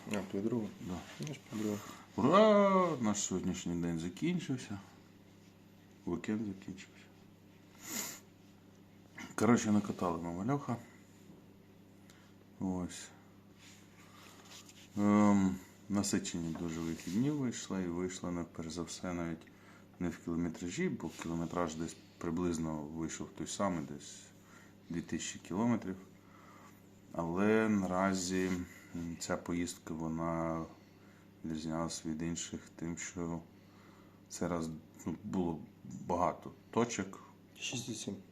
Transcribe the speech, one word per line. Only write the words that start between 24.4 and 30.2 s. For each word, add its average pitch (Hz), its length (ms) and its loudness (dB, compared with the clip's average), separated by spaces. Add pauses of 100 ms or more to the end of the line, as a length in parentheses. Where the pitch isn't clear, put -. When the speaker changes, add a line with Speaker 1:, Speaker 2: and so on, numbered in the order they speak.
Speaker 2:
дві 82 120 -2
тисячі - 380 -6
кілометрів. 104 560 0 (1160)
Але 101 580 4
наразі, 92 840 2 (440)
м, 85 240 -6
ця 87 180 -2
поїздка, 87 560 -4
вона 82 720 -2 (800)